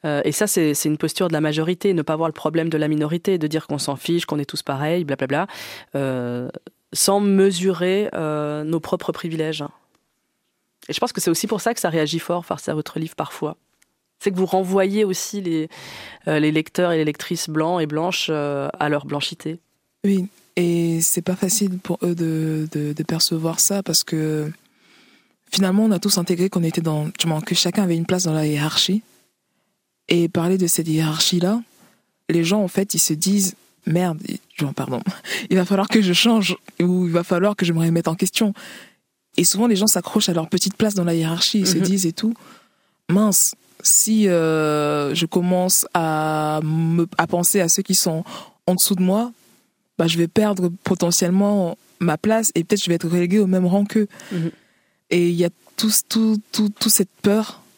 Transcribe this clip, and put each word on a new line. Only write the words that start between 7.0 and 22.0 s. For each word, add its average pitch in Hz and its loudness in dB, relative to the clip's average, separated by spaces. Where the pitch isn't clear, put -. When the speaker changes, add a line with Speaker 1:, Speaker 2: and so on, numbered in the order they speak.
Speaker 1:
mesurer, 190 2
euh, 151 -4
nos 160 -2
propres 175 -4
privilèges. 156 -6
Et 151 -8
je - -4
pense 247 0
que 185 -4
c'est 180 0
aussi 165 0
pour 208 -4
ça 233 0
que - -8
ça 180 -2
réagit 156 -2
fort 175 -4
face - -6
à 151 -2
votre 151 -6
livre 160 -8
parfois. 156 -8
C'est 202 2
que 180 -4
vous 185 2
renvoyez 190 2
aussi 190 -6
les, 160 -4
euh, 156 2
les 151 4
lecteurs 170 0
et 160 2
les 156 2
lectrices 151 -6
blancs 160 0
et 156 0
blanches, 160 -2
euh, 143 -2
à 147 0
leur 143 -2
blanchité. 151 -8
Speaker 2:
Oui, 196 2
et 170 0
c'est 170 0
pas 185 -2
facile 185 -2
pour 175 -6